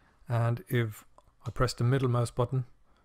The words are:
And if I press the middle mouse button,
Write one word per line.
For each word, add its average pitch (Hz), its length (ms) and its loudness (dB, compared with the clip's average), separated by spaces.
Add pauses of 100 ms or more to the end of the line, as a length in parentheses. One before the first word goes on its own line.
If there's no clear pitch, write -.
(260)
And 117 420 0
if 117 360 -2 (420)
I - 40 -8
press - 240 0
the 117 100 -2
middle 131 240 2
mouse 120 220 0
button, 123 340 -2 (400)